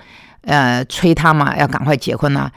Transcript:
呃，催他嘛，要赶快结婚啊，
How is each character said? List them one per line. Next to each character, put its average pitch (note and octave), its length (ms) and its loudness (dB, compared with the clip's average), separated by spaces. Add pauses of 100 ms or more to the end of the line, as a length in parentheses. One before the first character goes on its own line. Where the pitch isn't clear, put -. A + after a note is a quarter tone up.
(440)
呃， C3 420 0
催 - 280 0
他 D#3+ 200 2
嘛， C#3+ 240 0
要 C#3+ 100 0
赶 C3+ 160 -4
快 C#3+ 140 0
结 A#2+ 180 -6
婚 C#3 220 0
啊， C#3 200 -4